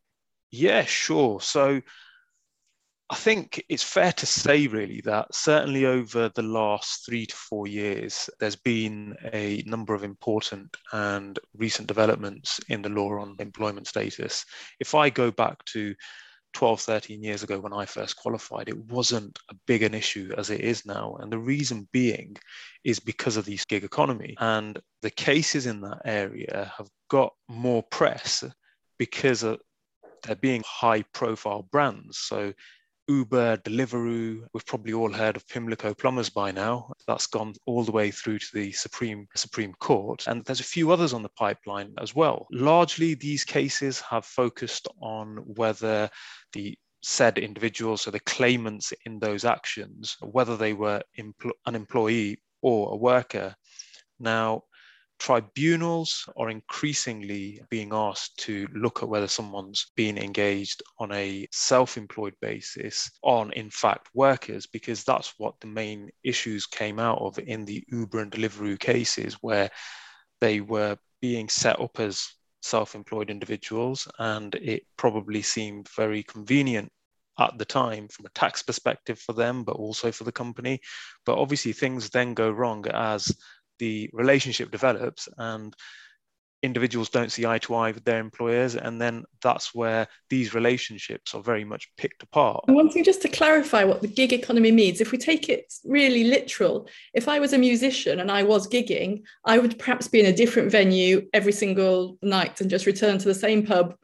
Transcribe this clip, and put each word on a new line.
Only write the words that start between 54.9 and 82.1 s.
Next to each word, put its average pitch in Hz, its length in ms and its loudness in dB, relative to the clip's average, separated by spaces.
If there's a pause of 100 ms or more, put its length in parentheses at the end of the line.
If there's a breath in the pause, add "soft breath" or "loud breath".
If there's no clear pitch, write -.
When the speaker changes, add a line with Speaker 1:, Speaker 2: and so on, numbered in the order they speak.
Speaker 1:
tribunals 160 1160 0
are 113 140 -4
increasingly 107 1200 -6
being 107 220 -6
asked 107 440 -4
to 101 380 -6
look 113 280 -4
at 117 60 -4
whether 104 200 0
someone's 101 680 -6
been 107 240 -2
engaged 101 640 -2 (160)
on 104 140 -6
a 98 400 -6
self-employed 110 880 0
basis - 720 -8 (120)
on, 113 300 2
in 107 180 -10
fact, - 420 0
workers, 120 540 2
because 113 380 -10
that's 127 340 0
what 110 220 -6
the 110 80 -16
main 107 420 -8 (140)
issues 113 420 -4
came 107 320 -6
out 113 200 0
of 104 200 -6
in 110 260 -8
the 104 240 -10
Uber 113 320 -4
and 101 120 -8
Deliveroo 104 460 -4
cases, 120 640 0
where 104 300 0 (720 loud breath)
they 107 200 4
were 104 360 -2 (240)
being 117 280 -2
set - 320 2
up 123 200 -6
as 101 260 -4 (340)
self-employed 107 720 -4
individuals, 110 800 -6 (100)
and 107 380 -4
it 117 280 -4 (120)
probably 107 460 0
seemed 104 540 -6
very 107 280 -2
convenient 117 640 0 (480)
at 120 180 4
the 107 80 -6
time 110 440 -2
from - 180 -20
a - 40 -20
tax - 320 0
perspective 117 560 -4
for - 140 -8
them, 120 300 -2
but 113 140 -4
also 110 340 -4
for 113 140 -10
the 113 80 -6
company. 123 480 -6 (440 loud breath)
But 117 140 2
obviously 135 340 0
things 127 380 -4